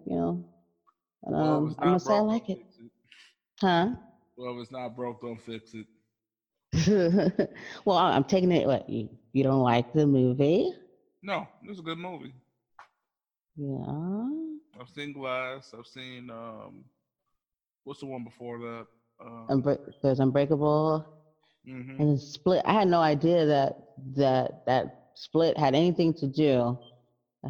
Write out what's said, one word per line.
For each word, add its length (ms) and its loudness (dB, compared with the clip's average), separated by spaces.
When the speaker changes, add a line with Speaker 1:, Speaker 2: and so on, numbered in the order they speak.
Speaker 1:
you 100 -6
know. 300 -4
And, 120 -4
Speaker 2:
Well, 80 0
if 140 2
Speaker 1:
um, 140 0
Speaker 2:
it's 80 -14
Speaker 1:
I 60 -2
Speaker 2:
not 80 6
Speaker 1:
must 120 0
say 80 2
I 60 6
Speaker 2:
broke, 100 2
Speaker 1:
like 180 -2
Speaker 2:
don't 100 -6
Speaker 1:
it. 20 -20
Speaker 2:
fix 200 -20
it. 120 -20
Speaker 1:
Huh? 300 4
Speaker 2:
Well, 180 -10
if 60 -10
it's 100 -16
not 240 -10
broke, 260 -10
don't 200 -10
fix 320 -14
it. 140 -16
Speaker 1:
<laughs> 1120 0
Well, 120 4
I'm 280 4
taking 260 2
it, 160 2
what, 200 0
you, 220 -6
you 100 2
don't 200 2
like 300 2
the 120 4
movie? 640 4
Speaker 2:
No, 240 -6
it's 160 -16
a 40 -18
good 140 -8
movie. 360 -14
Speaker 1:
Yeah. 720 -8
Speaker 2:
I've 100 -20
seen 240 -12
Glass. 640 -8
I've 100 -20
seen, 420 -18
um, 540 -16
what's 160 -14
the 60 -12
one 180 -10
before 340 -14
that? 260 -12
Um, 260 -16
Speaker 1:
Unbreak-, 440 -2
there's 160 2
Unbreakable. 840 0
Speaker 2:
Mm-hmm. 320 -10
Speaker 1:
And 180 4
Split. 460 0
I 80 2
had 160 4
no 100 4
idea 460 4
that, 320 2
that, 500 2
that 480 -2
Split 440 0
had 180 4
anything 400 4
to 120 -4
do, 500 2